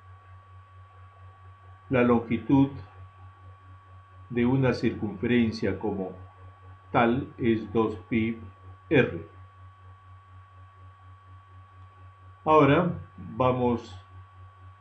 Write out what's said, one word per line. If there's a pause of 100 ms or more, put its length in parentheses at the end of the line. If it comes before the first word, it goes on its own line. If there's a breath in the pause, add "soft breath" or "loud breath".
(1900)
la
longitud (1600)
de
una
circunferencia
como (800)
tal
es
dos (140)
pi (480)
r. (3250)
Ahora (260)
vamos (800)